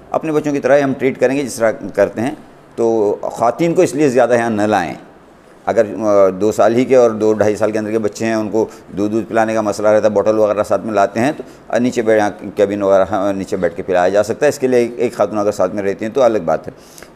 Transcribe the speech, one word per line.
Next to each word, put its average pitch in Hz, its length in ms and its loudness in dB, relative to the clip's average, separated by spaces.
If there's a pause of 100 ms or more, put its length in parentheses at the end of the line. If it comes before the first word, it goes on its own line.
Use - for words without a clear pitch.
(140)
अपने - 180 -4
बच्चों 147 220 -2
की 143 60 -4
तरह 131 160 2
ही 147 60 4
हम 135 120 -2
ट्रीट 127 240 -2
करेंगे 135 260 0
जिस 113 160 -8
तरह 113 120 2
करते 98 500 -2
हैं। - 160 -6 (400)
तो 113 340 2 (260)
ख़वातीन 160 360 0
को 175 100 4
इसलिए 160 260 2
ज़्यादा 120 260 4
यहाँ 117 140 0
न 107 120 0
लाएँ। 95 360 0 (680)
अगर, 101 180 2
अ, 101 440 2
दो 95 220 0
साल 110 240 2
ही 127 100 2
के 123 100 2
और 120 160 6
दो 107 220 0
ढाई 107 220 2
साल 104 160 0
के 107 60 -4
अंदर 107 140 -4
के 113 60 -2
बच्चे 110 280 -4
हैं, 113 100 -2
उनको 107 340 -2 (260)
दूध, 104 160 -2
दूध 110 140 -2
पिलाने 110 280 -2
का 110 80 0
मसला 104 300 0
रहता 107 160 4
है, 107 60 2
बॉटल 101 220 2
वगैरह 104 280 0
साथ 101 160 0
में 107 140 -8
लाते 98 260 0
हैं 139 180 -2
तो, - 60 -14 (280)
अ, 113 80 0
नीचे 123 220 -2
बैठ, 110 160 2
यहाँ 104 140 0 (260)
केबिन 101 260 0
वगैरह, 95 260 4
हाँ, 101 240 -2
नीचे 95 240 -6
बैठ 90 180 -2
के 92 80 -10
पिलाया 90 260 0
जा 101 140 2
सकता 113 220 -2
है। 147 40 4
इसके 131 180 -2
लिए 127 120 2
एक, 117 200 -2
एक 120 160 -2
खातून 104 240 -2
अगर 104 120 0
साथ 95 180 0
में 101 140 -6
रहती 98 220 -4
हैं 107 80 -8
तो 131 80 0
अलग 110 240 2
बात 80 220 -2
है, - 60 -14 (420)